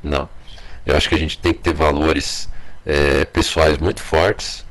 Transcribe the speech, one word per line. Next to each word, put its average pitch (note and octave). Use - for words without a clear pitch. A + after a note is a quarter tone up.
Não. C#2+
Eu C#2
acho -
que -
a D#2+
gente D#2+
tem E2+
que -
ter E2+
valores, D2+
eh, D2
pessoais D#2
muito E2
fortes -